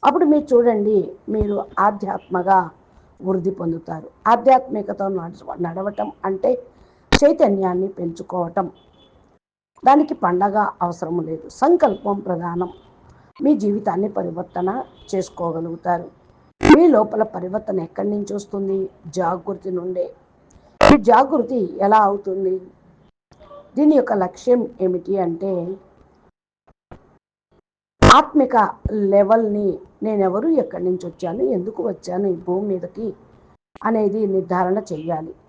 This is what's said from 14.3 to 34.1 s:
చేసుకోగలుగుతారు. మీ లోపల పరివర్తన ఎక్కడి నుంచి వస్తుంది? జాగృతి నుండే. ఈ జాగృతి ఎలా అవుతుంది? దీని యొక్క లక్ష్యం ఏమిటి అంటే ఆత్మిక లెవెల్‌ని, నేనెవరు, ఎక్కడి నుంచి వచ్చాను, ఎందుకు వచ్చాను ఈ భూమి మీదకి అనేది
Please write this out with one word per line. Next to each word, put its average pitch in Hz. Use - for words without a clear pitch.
చేసుకోగలుగుతారు. 170
మీ 339
లోపల 214
పరివర్తన 190
ఎక్కడి 196
నుంచి 202
వస్తుంది? 196
జాగృతి 180
నుండే. 180
ఈ -
జాగృతి 240
ఎలా 202
అవుతుంది? 190
దీని 302
యొక్క 247
లక్ష్యం 214
ఏమిటి 185
అంటే 180
ఆత్మిక 277
లెవెల్‌ని, 202
నేనెవరు, 208
ఎక్కడి 185
నుంచి 180
వచ్చాను, 175
ఎందుకు 220
వచ్చాను 190
ఈ 185
భూమి 185
మీదకి 190
అనేది 214